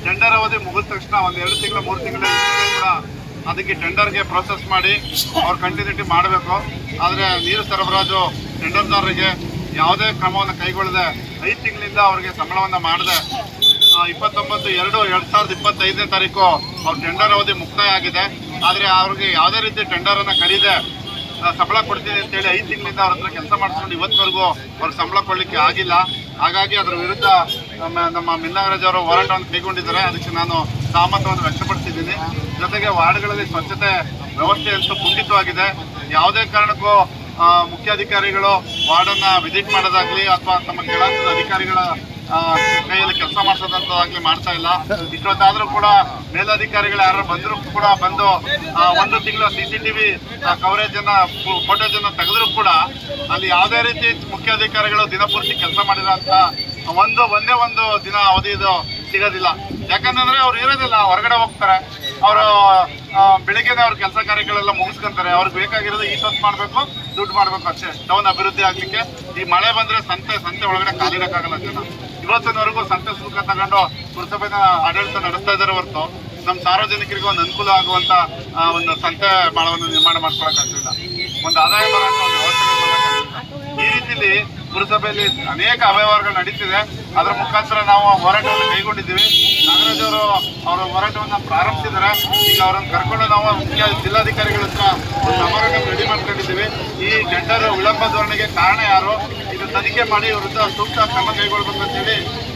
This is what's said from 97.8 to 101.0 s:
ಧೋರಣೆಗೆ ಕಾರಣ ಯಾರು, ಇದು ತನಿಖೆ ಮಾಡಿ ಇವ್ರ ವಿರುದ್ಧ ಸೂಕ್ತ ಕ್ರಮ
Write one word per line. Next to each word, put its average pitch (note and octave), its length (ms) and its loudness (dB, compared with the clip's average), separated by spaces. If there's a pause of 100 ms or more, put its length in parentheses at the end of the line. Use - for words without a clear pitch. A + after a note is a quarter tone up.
ಧೋರಣೆಗೆ G#3+ 340 -2
ಕಾರಣ F#3 320 2
ಯಾರು, G3+ 340 2 (420)
ಇದು F#3+ 180 -8
ತನಿಖೆ G#3+ 300 0
ಮಾಡಿ G#3+ 240 0
ಇವ್ರ G#3 160 -2
ವಿರುದ್ಧ G3+ 340 -2
ಸೂಕ್ತ G#3+ 220 -2
ಕ್ರಮ A3 320 0